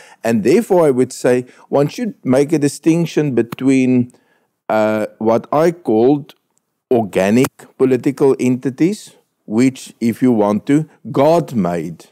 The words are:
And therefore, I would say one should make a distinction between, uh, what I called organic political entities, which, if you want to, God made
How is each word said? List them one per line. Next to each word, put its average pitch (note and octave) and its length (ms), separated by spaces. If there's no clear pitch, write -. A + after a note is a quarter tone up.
And A2+ 180
therefore, F3 440
I C#3+ 40
would B2 220
say B2+ 320
one C#3 180
should A3+ 280
make C#3 300
a D3+ 40
distinction D#3 760
between, B2+ 760
uh, G#2+ 360
what A2+ 340
I D#3+ 200
called C#3 640
organic G#2+ 840
political C3 640
entities, B2+ 720
which, B2 560
if A2+ 220
you B2+ 100
want G#2 340
to, D#3 220
God D3+ 420
made F2 580